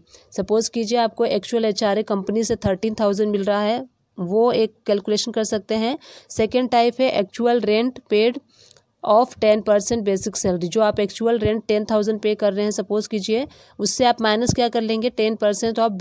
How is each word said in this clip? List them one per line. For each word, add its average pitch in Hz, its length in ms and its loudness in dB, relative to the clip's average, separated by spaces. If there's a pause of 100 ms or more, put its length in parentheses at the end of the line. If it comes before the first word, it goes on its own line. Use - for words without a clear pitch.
(320)
सपोज 214 360 0
कीजिए 233 300 -2
आपको 226 260 0
एक्चुअल 226 400 -2
एचआरए 208 400 0
कंपनी 208 400 -2
से 220 120 -2
थर्टीन 208 440 -2
थाउजेंड 208 320 2
मिल 196 120 -2
रहा 202 180 0
है, 233 220 -2 (340)
वो 208 340 2
एक 220 220 0 (120)
कैलकुलेशन 208 460 -2
कर 220 120 -2
सकते 214 300 -4
हैं। 226 220 -2 (340)
सेकेंड 233 400 0
टाइप 240 300 2
है 262 200 2
actual 240 460 0
rent 226 320 0 (140)
paid 226 260 2 (640)
of 233 260 4 (120)
ten 214 200 4
percent 208 440 0
basic 196 320 -2
salary, 180 300 -2
जो 220 120 0
आप 208 200 2
एक्चुअल 226 380 0
रेंट 214 300 0
टेन 214 220 0
थाउजेंड 214 300 0
पे 214 140 0
कर 208 180 0
रहे 208 120 -2
हैं 208 60 0
सपोज 208 360 -4
कीजिए, 220 400 -2 (320)
उससे 214 260 0
आप 240 180 4
माइनस 220 320 2
क्या 240 140 0
कर 233 120 -2
लेंगे, 226 320 -2
टेन 220 240 0
परसेंट 214 420 -2
of 226 220 0